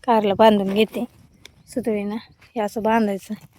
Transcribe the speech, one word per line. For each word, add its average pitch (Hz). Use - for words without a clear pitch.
कारलं 214
बांधून 202
घेते 214
सुतळीनं. 208
हे -
असं 208
बांधायचं. 214